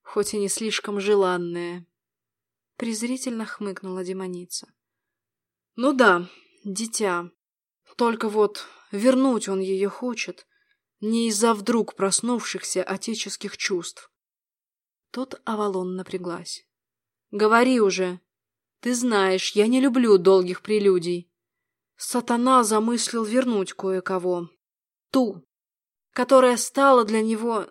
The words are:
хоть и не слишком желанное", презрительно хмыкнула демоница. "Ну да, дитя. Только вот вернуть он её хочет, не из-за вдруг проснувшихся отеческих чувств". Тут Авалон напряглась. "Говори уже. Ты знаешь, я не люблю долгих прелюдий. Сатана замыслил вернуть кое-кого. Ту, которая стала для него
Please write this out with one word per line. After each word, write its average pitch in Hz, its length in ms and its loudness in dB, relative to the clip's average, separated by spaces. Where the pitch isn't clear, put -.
хоть - 320 -4
и 214 60 -4
не 202 100 -2
слишком 208 500 -6
желанное", 180 840 0
презрительно 233 680 -6
хмыкнула 185 580 -10
демоница. 180 720 -10
"Ну 262 180 0
да, 185 340 4
дитя. 196 680 -6
Только 226 320 0
вот 208 380 0
вернуть 247 560 2
он 190 120 -2
её 190 300 -2
хочет, 220 580 -8
не 226 260 0
из-за 226 260 2
вдруг 214 420 -2
проснувшихся 196 880 -4
отеческих 202 760 -8
чувств". - 540 -8
Тут 262 340 -10
Авалон 190 500 -4
напряглась. 180 680 -10
"Говори 226 500 4
уже. 185 380 0
Ты 247 160 -2
знаешь, 202 560 0
я 208 160 4
не 254 140 4
люблю 240 360 6
долгих 180 440 4
прелюдий. 180 720 0
Сатана 247 680 2
замыслил 226 600 0
вернуть 220 500 0
кое-кого. 180 760 -4
Ту, 240 360 0
которая 254 440 4
стала 262 480 4
для 220 160 0
него 220 500 -2